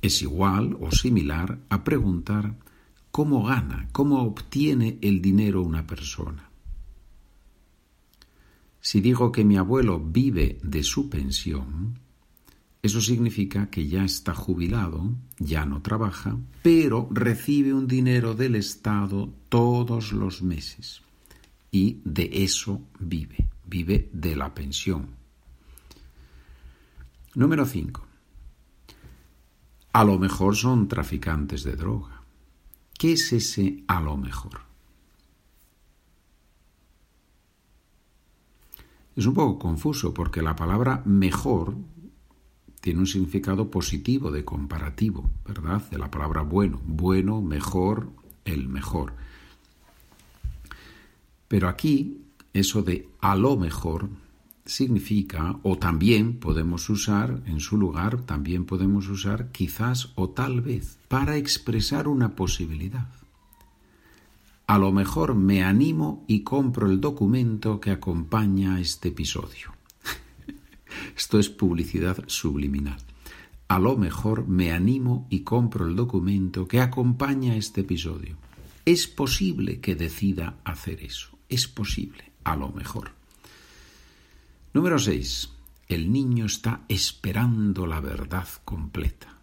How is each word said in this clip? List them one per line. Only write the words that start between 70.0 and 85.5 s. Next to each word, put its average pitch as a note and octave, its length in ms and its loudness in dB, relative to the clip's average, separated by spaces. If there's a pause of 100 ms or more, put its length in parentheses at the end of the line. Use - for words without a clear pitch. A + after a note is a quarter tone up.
<laughs> - 720 -16
Esto - 220 2
es G2+ 120 4
publicidad F2 800 -2
subliminal. C#2+ 720 -4 (680)
A F#2 100 2
lo A2+ 180 4
mejor G#2 500 -2
me F2+ 260 2
animo B2 580 0
y F#2+ 100 0
compro A#2 480 0
el F2 80 -2
documento F#2+ 720 0
que B2 120 4
acompaña B2+ 760 0
este G#2 240 -4
episodio. D#2+ 560 -4 (480)
Es E3+ 220 4
posible - 720 -2
que F#2+ 140 0
decida E2 720 -2
hacer E2+ 380 -8
eso. - 340 -14 (120)
Es B2 200 0
posible, - 640 -6 (120)
a D#2+ 120 0
lo C#2 140 -6
mejor. G2+ 420 -10 (1600)
Número D#3+ 260 4
seis. D2 520 -2 (380)